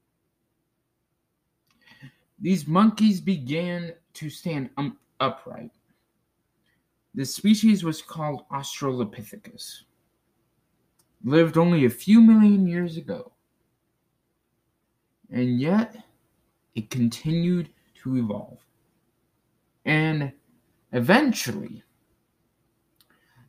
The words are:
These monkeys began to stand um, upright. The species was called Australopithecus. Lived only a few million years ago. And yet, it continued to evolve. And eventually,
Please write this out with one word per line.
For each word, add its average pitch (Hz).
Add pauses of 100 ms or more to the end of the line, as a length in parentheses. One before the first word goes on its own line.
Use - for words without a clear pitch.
(2500)
These 160
monkeys 208
began 170 (200)
to 156
stand 147
um, 139 (220)
upright. - (1400)
The 135
species 208
was 160
called 151
Australopithecus. - (1400)
Lived 156
only 165
a 117
few 220
million 208
years 170
ago. 101 (2000)
And 123
yet, 196 (800)
it -
continued 165 (340)
to 131
evolve. 104 (1300)
And 156 (640)
eventually, 135 (1700)